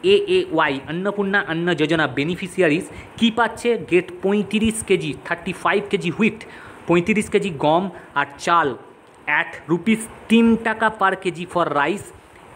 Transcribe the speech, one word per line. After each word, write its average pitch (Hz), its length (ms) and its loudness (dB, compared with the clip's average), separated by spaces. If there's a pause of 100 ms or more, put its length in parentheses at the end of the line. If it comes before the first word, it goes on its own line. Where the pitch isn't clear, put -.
এএওয়াই, 170 760 2 (100)
অন্নপূর্ণা 196 580 -2
অন্ন 170 260 0
যোজনা 156 340 2
beneficiaries 170 760 0 (320)
কী 226 140 2
পাচ্ছে? 233 460 0 (140)
Get 175 200 2 (100)
পঁয়ত্রিশ 214 640 0
কেজি, 156 260 0 (120)
থার্টি 175 280 -6
ফাইভ 185 360 0
কেজি 175 200 -2
হুইট, 208 360 0 (420)
পঁয়ত্রিশ 185 420 2
কেজি 196 200 0 (100)
গম 165 300 2 (260)
আর 143 100 0 (120)
চাল 160 380 2 (520)
at 156 460 -2
rupees 208 240 2 (320)
তিন 226 260 6
টাকা 220 440 0
per 190 240 2
kg 175 300 -6
for 170 140 2
rice 147 400 0 (480)